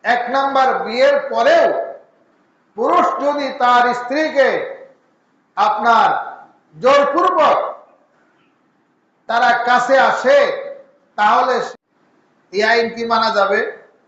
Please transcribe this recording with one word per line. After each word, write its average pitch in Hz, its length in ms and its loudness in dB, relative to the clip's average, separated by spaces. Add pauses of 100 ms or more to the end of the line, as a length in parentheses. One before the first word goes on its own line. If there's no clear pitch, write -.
এক 240 260 -2
নাম্বার, 269 500 0
বিয়ের 254 400 2 (100)
পরেও 269 580 2 (880)
পুরুষ 285 320 0 (160)
যদি 285 360 -4
তার 247 340 2
স্ত্রীকে 269 840 -2 (800)
আপনার 214 840 0 (420)
জোরপূর্বক 285 960 2 (1500)
তারা 240 300 0
কাছে 247 420 2
আসে, 262 400 2 (760)
তাহলে 240 440 0 (920)
এই 202 120 -2
আইন 233 320 0
কি 233 100 -6
মানা 226 240 0
যাবে? 202 580 -2 (200)